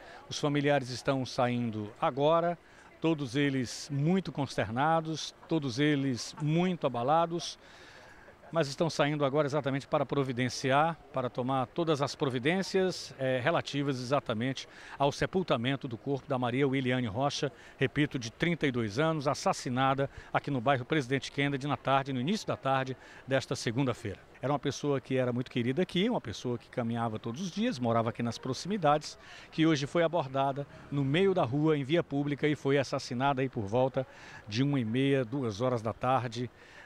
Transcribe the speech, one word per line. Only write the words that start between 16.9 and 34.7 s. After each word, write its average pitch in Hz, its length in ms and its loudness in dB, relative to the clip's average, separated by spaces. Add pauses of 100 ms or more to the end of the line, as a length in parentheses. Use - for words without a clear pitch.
Rocha, 131 440 -2 (260)
repito, 139 420 0
de 113 120 -8
trinta 165 360 0
e 131 40 2
dois 117 280 -2
anos, 156 280 0
assassinada 135 800 0 (240)
aqui - 200 0
no 131 100 -2
bairro 127 240 2
Presidente 135 460 -2
Kennedy 143 360 -2
na 143 100 0
tarde, 135 360 0
no 127 60 -2
início 180 280 -2
da 123 80 -2
tarde 131 400 -2 (320)
desta 131 280 0
segunda-feira. 117 640 -2 (200)
Era 135 140 -2
uma 143 60 0
pessoa 139 420 -2
que 131 140 -4
era 127 180 2
muito 123 160 -4
querida 131 320 0
aqui, 185 260 0
uma 214 140 0
pessoa 120 380 -6
que - 100 -18
caminhava 117 480 -2
todos 117 240 -6
os 190 80 -6
dias, 208 300 -2
morava 117 320 2
aqui - 100 -6
nas 117 160 -2
proximidades, 147 800 0 (320)
que 156 160 2
hoje 143 220 4
foi 170 160 2
abordada 139 640 0 (240)
no 143 120 0
meio 180 300 4
da 175 100 4
rua, 147 320 4
em 143 80 -2
via 151 200 2
pública, 143 440 0
e 151 60 4
foi 139 240 2
assassinada 135 640 0
aí 135 80 0
por 117 140 -4
volta 127 420 2 (420)
de 107 140 -2
uma 143 180 2